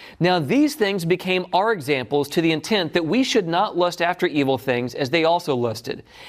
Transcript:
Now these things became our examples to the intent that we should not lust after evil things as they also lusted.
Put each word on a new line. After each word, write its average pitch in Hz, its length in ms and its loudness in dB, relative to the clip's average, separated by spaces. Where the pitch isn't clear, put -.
Now 180 200 2
these 247 380 2
things 196 280 0
became 185 480 0
our 196 180 2
examples 143 600 -2
to 175 100 -2
the 165 120 2
intent 160 420 -2
that 175 100 0
we 208 180 2
should 226 240 0
not 175 300 0
lust 175 240 0
after 175 260 2
evil 135 300 2
things 123 380 -2
as 135 160 -4
they 160 140 2
also 165 300 2
lusted. 120 480 -4